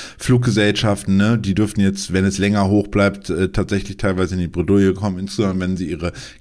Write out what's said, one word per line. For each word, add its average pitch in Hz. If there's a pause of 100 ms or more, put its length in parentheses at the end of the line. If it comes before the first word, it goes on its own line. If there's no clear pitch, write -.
(180)
Fluggesellschaften, 104
ne, 107
die 98
dürfen 104
jetzt, 98
wenn 95
es 98
länger 101
hoch 101
bleibt, 101
äh, 90
tatsächlich 98
teilweise 92
in 92
die 87
Bredouille 95
kommen, 95
insbesondere 95
wenn 92
sie 85
ihre 82 (280)